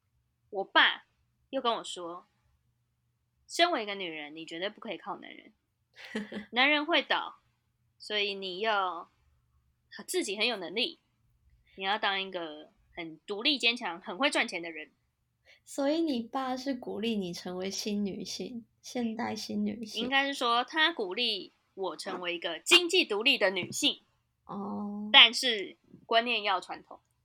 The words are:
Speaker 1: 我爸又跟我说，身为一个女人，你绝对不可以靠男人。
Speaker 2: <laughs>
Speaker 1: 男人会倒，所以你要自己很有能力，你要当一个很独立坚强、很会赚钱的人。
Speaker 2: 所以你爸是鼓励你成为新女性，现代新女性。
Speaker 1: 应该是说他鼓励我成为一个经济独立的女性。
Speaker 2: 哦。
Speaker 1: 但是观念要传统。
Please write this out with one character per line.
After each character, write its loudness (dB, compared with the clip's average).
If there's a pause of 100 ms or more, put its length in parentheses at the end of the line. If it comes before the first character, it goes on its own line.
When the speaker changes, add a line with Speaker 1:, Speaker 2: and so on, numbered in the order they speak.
(480)
Speaker 1:
我 -4
爸 4 (460)
又 -2
跟 2
我 -6
说， -10 (1200)
身 4
为 0
一 -4
个 -4
女 -6
人， -10
你 -12
绝 -10
对 -2
不 -20
可 -8
以 -10
靠 -10
男 -18
人。 -20 (440)
Speaker 2:
<laughs> -10
Speaker 1:
男 6
人 4
会 4
倒， -2 (580)
所 -4
以 0
你 -8
要 -2 (960)
自 -2
己 -4
很 2
有 0
能 -8
力， -2 (760)
你 -10
要 0
当 0
一 -6
个 -8 (240)
很 -12
独 -6
立 2
坚 2
强、 -6
很 -10
会 2
赚 0
钱 -8
的 -8
人。 -12 (760)
Speaker 2:
所 -2
以 2
你 0
爸 -4
是 -2
鼓 -8
励 0
你 -2
成 -8
为 -4
新 -2
女 -4
性， -8 (160)
现 -4
代 -4
新 -4
女 -4
性。 -6
Speaker 1:
应 -2
该 4
是 -4
说 2
他 2
鼓 -4
励 -2 (220)
我 -4
成 -6
为 -2
一 -6
个 -4
经 6
济 4
独 -2
立 4
的 4
女 -4
性。 -2 (420)
Speaker 2:
哦。 -8
Speaker 1:
但 12
是 -2 (300)
观 4
念 0
要 2
传 -12
统。 -20 (260)